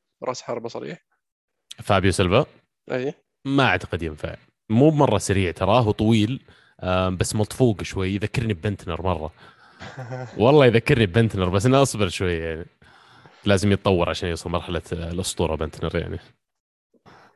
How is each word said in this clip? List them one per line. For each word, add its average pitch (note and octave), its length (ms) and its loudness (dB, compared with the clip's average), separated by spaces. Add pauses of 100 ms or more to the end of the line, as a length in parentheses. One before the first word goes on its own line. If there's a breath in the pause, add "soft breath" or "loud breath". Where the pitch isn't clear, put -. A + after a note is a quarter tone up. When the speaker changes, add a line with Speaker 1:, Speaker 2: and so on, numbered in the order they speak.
(240)
Speaker 1:
رأس B2 180 -8
حربة A#2 280 -10
صريح؟ C3+ 360 -14 (800)
Speaker 2:
فابيو F#2+ 280 2
سيلفا؟ F#2+ 340 2 (460)
Speaker 1:
أي. C3 220 -4 (320)
Speaker 2:
ما C#3 180 2
أعتقد F#2 400 -2
ينفع. D#2+ 320 -10 (340)
مو B2+ 200 6
بمرة C#3 280 2
سريع F#2 340 0
تراه، G#2 400 2
طويل، A2 500 0 (420 soft breath)
آم، F#2 340 0
بس - 180 -4
مطفوق G#2+ 480 0
شوي، F#2+ 320 -4
يذكرني G#2+ 380 -4
ببنتنر F2 480 -6
مرة. E2+ 320 -4 (460 loud breath)
Speaker 1:
<laughs> B2+ 580 -14
Speaker 2:
والله D3 280 8
يذكرني A#2 400 4
ببنتنر، F#2+ 440 0
بس G2 160 0
إنه C3 160 4
أصبر G#2 280 0
شوي، F2+ 240 -4
يعني. E2 320 -6 (800 soft breath)
لازم G2+ 260 4
يتطور F#2 380 2
عشان F2 200 -4
يوصل E2 200 -8
مرحلة، F2 320 -4 (120)
آه، E2+ 180 -8
الأسطورة F2 440 -4
بنتنر، D#2+ 420 -6
يعني. E2+ 220 -8 (1160 soft breath)